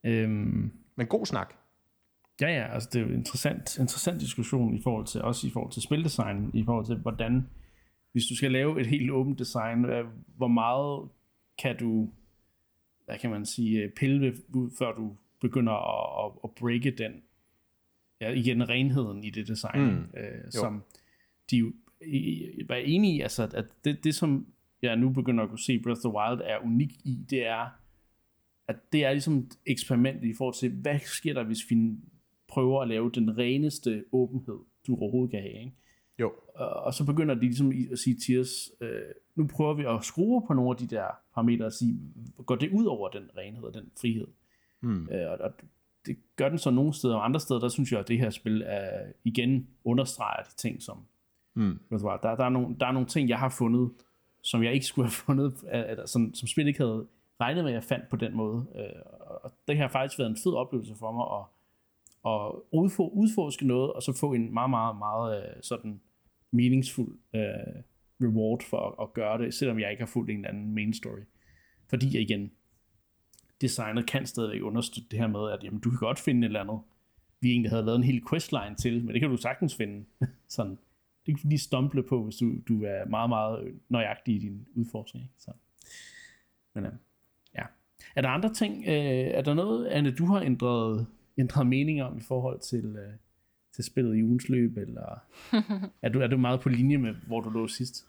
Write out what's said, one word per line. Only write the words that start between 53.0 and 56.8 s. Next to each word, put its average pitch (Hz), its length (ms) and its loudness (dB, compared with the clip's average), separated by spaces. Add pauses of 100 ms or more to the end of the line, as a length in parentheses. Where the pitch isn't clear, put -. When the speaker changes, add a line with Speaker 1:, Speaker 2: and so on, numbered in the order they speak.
Speaker 1:
ting, 139 200 2
jeg 113 100 2
har 131 100 0
fundet, 120 420 2 (520)
som 113 200 2
jeg 117 120 4
ikke 131 120 2
skulle 127 200 2
have 113 60 -2 (100)
<laughs> - 40 -6
fundet, 139 280 2 (180)
eller 113 340 -4
som, 117 280 2
som 117 140 -8
spillet 147 200 2
ikke 147 120 0